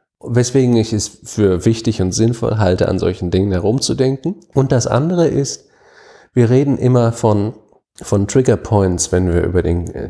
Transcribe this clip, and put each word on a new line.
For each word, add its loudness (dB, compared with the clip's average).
weswegen 2
ich 0
es -6
für 0
wichtig -2
und 0
sinnvoll -2
halte, 0
an -2
solchen -4
Dingen 0
herumzudenken. -2
Und 0
das 0
andere 0
ist, -4
wir 2
reden 2
immer 2
von, 0
von 0
Trigger 2
Points, 0
wenn 2
wir 2
über 0
den, -2
äh, -10